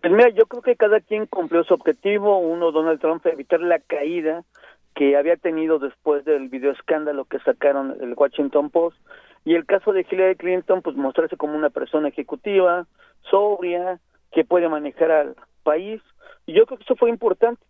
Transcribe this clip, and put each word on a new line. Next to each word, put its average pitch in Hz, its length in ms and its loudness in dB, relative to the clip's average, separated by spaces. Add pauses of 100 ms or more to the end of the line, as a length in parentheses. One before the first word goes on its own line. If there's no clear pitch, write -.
Pues 170 120 0
mira, 233 180 6
yo 214 160 4
creo 240 160 -14
que 247 140 0
cada 208 240 2
quien 214 260 -6
cumplió 170 380 -2
su 185 100 2
objetivo. 202 640 0
Uno, 170 340 -2
Donald 160 280 0
Trump, 160 260 -2
evitar 165 340 -2
la 170 200 2
caída 160 640 -4 (500)
que 139 220 2
había 160 200 2
tenido 160 420 -2
después 139 460 -4
del 139 240 -2
videoescándalo 139 760 -4
que - 140 -8
sacaron 139 600 -2
el 120 140 -8
Washington 143 560 -2
Post. 170 260 -2 (480)
Y 160 100 2
el 165 120 -2
caso 196 260 0
de 185 180 -2
Hillary 185 260 0
Clinton, 185 440 -2
pues, 147 160 -8
mostrarse 143 400 -4
como 151 180 -6
una 151 140 -2
persona 151 400 -4
ejecutiva, 175 760 -2 (440)
sobria, 180 720 -2 (320)
que 160 120 2
puede 170 240 2
manejar 156 440 -2
al 143 240 0 (260)
país. 196 380 -2 (460)
Y 156 80 -12
yo 440 120 6
creo 254 100 -12
que - 80 -20
eso 247 120 0
fue 240 120 2
importante 233 600 0